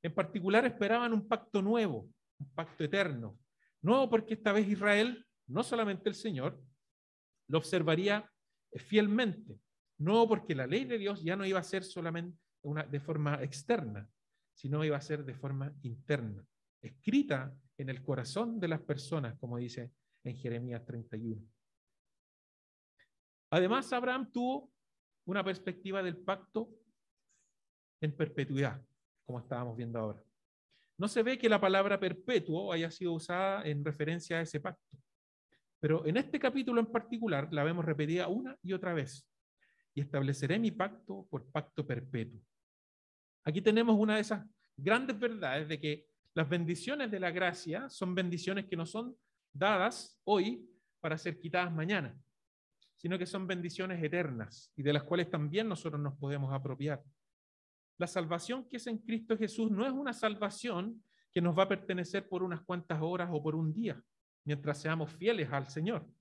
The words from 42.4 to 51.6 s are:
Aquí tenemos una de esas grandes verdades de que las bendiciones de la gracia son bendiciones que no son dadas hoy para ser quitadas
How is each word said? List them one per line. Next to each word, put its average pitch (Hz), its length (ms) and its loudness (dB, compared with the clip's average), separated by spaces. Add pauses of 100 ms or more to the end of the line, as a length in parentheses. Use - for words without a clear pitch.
Aquí 160 180 0
tenemos 220 380 6
una 214 160 4
de 214 60 2
esas 208 220 -4 (320)
grandes 220 440 2
verdades 165 480 -2
de 156 120 -4
que 151 280 -4 (260)
las 160 160 2
bendiciones 180 640 -2
de 202 80 -4
la 180 100 0
gracia 180 580 -2
son 180 280 -4
bendiciones 190 500 -2
que 185 120 -6
no 165 100 -4
son 240 280 -8 (380)
dadas 196 720 0
hoy 208 440 2 (340)
para 160 180 -2
ser 170 200 -6
quitadas 175 320 -2